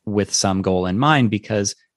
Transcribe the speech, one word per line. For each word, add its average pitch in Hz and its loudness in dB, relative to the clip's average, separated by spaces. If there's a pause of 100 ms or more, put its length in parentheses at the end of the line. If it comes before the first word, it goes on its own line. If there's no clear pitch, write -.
with 104 -2
some 95 0
goal 92 0
in 92 -2
mind. 139 4
Because 104 -4 (220)